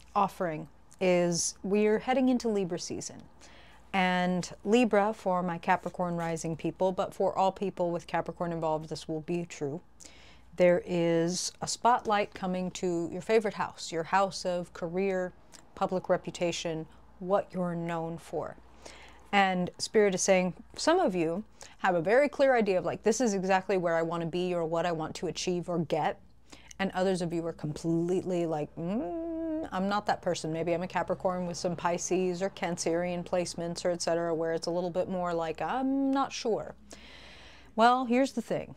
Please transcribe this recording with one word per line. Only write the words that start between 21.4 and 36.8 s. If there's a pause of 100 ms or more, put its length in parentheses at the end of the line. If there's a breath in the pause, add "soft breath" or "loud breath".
have
a
very
clear
idea
of,
like,
"This
is
exactly
where
I
wanna
be
or
what
I
want
to
achieve
or
get." (580 loud breath)
And
others
of
you
are
completely
like,
"Mm,
I'm
not
that
person.
Maybe
I'm
a
Capricorn
with
some
Pisces
or
Cancerian
placements
or
et
cetera,
where
it's
a
little
bit
more
like,
'I'm
not
sure.'" (1000 loud breath)